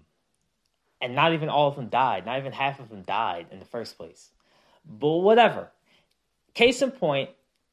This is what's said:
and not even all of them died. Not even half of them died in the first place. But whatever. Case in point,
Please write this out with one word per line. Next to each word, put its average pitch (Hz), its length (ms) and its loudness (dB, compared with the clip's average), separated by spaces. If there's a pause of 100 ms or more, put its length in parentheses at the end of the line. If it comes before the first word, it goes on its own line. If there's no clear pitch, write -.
(1000)
and 123 140 -8
not 165 200 2
even 151 160 -4
all 143 180 2
of 139 80 -2
them 123 140 -10
died. 117 360 0
Not 123 140 -6
even 135 140 -10
half 139 260 -4
of 117 100 -20
them 101 140 -16
died 95 480 -4
in 95 80 -18
the 90 60 -20
first - 320 -10
place. - 340 -20 (520)
But 143 340 -2
whatever. 190 520 4 (840)
Case 254 260 4
in 269 80 0
point, 139 400 -2 (440)